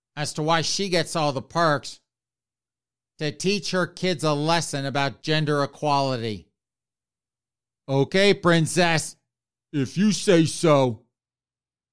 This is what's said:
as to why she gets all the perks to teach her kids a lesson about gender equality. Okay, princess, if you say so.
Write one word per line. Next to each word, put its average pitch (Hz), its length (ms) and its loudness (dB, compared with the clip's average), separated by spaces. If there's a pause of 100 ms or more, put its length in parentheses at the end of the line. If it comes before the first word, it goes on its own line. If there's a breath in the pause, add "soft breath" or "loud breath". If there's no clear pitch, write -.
(160)
as 147 180 -8
to 156 100 -6
why 160 180 2
she 196 280 -4
gets 170 260 -2
all 151 160 0
the 131 100 -6
perks - 580 -2 (1160)
to 151 140 -6
teach - 400 -4
her 180 160 0
kids 180 360 -4
a 156 100 2
lesson 147 520 -2
about 139 380 -4
gender 151 400 0
equality. 135 840 -2 (1400)
Okay, 139 460 2
princess, 165 840 2 (560)
if 143 260 -4
you 208 140 4
say 170 340 4
so. 135 600 2 (880)